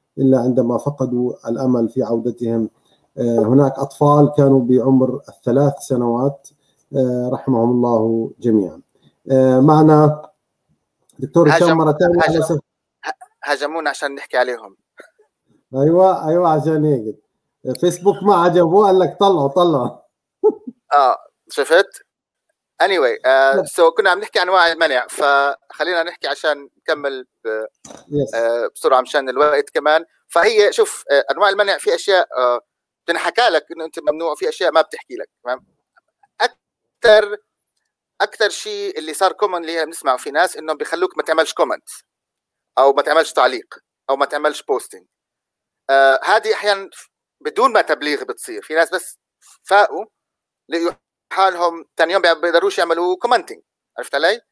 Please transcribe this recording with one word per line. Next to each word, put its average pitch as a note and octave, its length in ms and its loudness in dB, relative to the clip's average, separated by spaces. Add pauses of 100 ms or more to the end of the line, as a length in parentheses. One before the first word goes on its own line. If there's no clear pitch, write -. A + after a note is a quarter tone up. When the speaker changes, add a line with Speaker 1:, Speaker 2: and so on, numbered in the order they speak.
(180)
Speaker 1:
إلا C3 200 4
عندما A#2+ 400 0
فقدوا B2 720 -6
الأمل A#2+ 400 0
في B2+ 140 -4
عودتهم. A2+ 680 -4 (480)
آه، A#2 200 0
هناك C3 400 4
أطفال D3 580 2
كانوا C3+ 240 4
بعمر B2+ 680 2
الثلاث C#3 500 0
سنوات، A#2+ 720 -4 (480)
آه، B2 360 -2
رحمهم B2 380 0
الله A2+ 600 0 (100)
جميعًا. G#2+ 400 0 (500)
آه، C3 300 4
معنا D3+ 680 4 (880)
دكتور D3+ 300 2
هشام E3 200 6
Speaker 2:
هاجم-، E3 80 4
Speaker 1:
مرة D#3 240 2
ثانية. F3 240 2
Speaker 2:
هاجم-، D#3+ 120 0
Speaker 1:
للأسف. D#3 220 -2 (460)
Speaker 2:
ه-، D#3 80 -8 (320)
هاجمونا D3 460 -4
عشان C#3 240 -8
نحكي C#3 220 -8
عليهم. A#2+ 400 -2 (960)
Speaker 1:
أيوة، E3 540 2
أيوة، E3+ 200 2
عشان D#3 360 0
هيك. A#2 320 -2 (640)
فيسبوك F3+ 420 0
ما G3+ 120 2
عجبه، F3 520 4
قال F#3+ 120 4
لك: F#3 220 0
"طلعوا، F3+ 280 2
طلعوا". D3 500 0 (440)
<laughs> G#4+ 320 -2 (180)
Speaker 2:
آه، C3+ 240 4 (340)
شفت؟ D#3+ 360 2 (960)
Anyway، E3 440 0
آه، C3+ 300 4
Speaker 1:
لا. C3+ 80 -2
Speaker 2:
so E3 320 2
كنا G3 140 2
عم F3+ 100 0
نحكي G#3+ 200 -6
عن F3+ 80 -2
وعي F3+ 240 2
المنع، D3+ 340 -2
فخلينا D3 960 -2
نحكي E3 260 -10
عشان C#3+ 400 -6 (100)
نكمل C#3 480 -6 (180)
ب-، A2 200 -6 (240)
Speaker 1:
Yes. - 460 -6
Speaker 2:
آه، A#2 400 -2
بسرعة C3 260 2
مشان C3 280 -4
الوقت C#3+ 420 0
كمان. D3+ 340 0 (240)
فهي، G#3 440 2
شوف، - 380 -2
آه، C#3 200 2
أنواع E3+ 180 0
المنع G3 300 -2
في F#3 160 -4
أشياء، F3+ 340 0 (100)
آه، B2 220 0 (440)
بتنحكى F3 440 -2
لك E3 240 -2
إنه E3 120 -12
أنت E3 140 -14
ممنوع، D#3 360 -4
في E3+ 140 -6
أشياء D#3 240 -2
ما D#3+ 80 4
بتحكي - 360 -8
لك، F#2+ 120 -14 (160)
تمام؟ B2+ 220 -8 (760)
أكتر، G#3+ 960 0 (840)
أكتر G#3+ 280 -2
شيء G3+ 500 -10
اللي D#3 160 -10
صار F#3 180 0
common G3 220 -2
اللي E3 320 -6
بنسمعه D3 300 -4
في C#3 140 -12
ناس E3 260 -2
إنه D#3 160 -8
بيخلوك E3 440 -6
ما D3+ 60 -4
تعملش D#3+ 300 -2
comment - 500 -6 (760)
أو C#3 140 4
ما C#3+ 100 0
تعملش D3+ 300 0
تعليق B2+ 420 -2 (360)
أو C#3 60 0
ما C#3 100 0
تعملش D3 360 -4
posting. - 420 -6 (840)
آه، C3+ 340 4
هذه G#3+ 300 0
أحيانًا G3 360 -4 (500)
بدون A3+ 320 0
ما G#3+ 80 4
تبليغ C#3+ 440 -4
بتصير. A#2 380 -10
في D#3 120 -10
ناس D#3+ 200 0
بس - 240 -10 (440)
فاقوا F#3+ 420 0 (640)
لقوا E3+ 240 -4 (400)
حالهم F3 520 0 (120)
تاني E3 160 0
يوم F#3+ 100 0
بيقدروش E3+ 560 0
يعملوا F3 380 -2 (100)
commenting. F#3 340 -2 (380)
عرفت B2 160 -10
علي؟ F3 260 -2 (120)